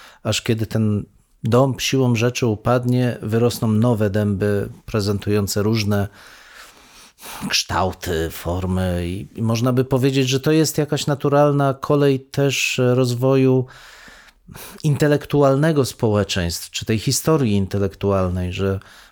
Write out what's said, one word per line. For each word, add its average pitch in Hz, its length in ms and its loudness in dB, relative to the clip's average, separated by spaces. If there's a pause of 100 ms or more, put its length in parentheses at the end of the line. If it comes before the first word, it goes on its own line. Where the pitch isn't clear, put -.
(220)
aż 107 200 -4
kiedy 113 240 -2
ten 107 380 0 (400)
dąb 123 360 2
siłą 131 360 2
rzeczy 120 300 -2
upadnie, 123 760 0
wyrosną 113 460 0
nowe 110 420 2
dęby 104 580 0 (180)
prezentujące 104 760 -2
różne 104 460 0 (1400)
kształty, 87 840 -2
formy 90 800 -2
i, 95 280 -8
i 107 60 -6
można 113 300 0
by 127 120 0
powiedzieć, 131 440 0
że 135 120 0
to 156 120 0
jest 156 260 2
jakaś 147 280 -2
naturalna 143 680 2
kolej 143 460 2
też - 600 -2 (140)
rozwoju 131 720 2 (1160)
intelektualnego 143 1040 2
społeczeństw, 98 840 -2
czy - 140 -8
tej 110 140 0
historii 139 540 0
intelektualnej, 95 1000 0
że 98 280 -2 (320)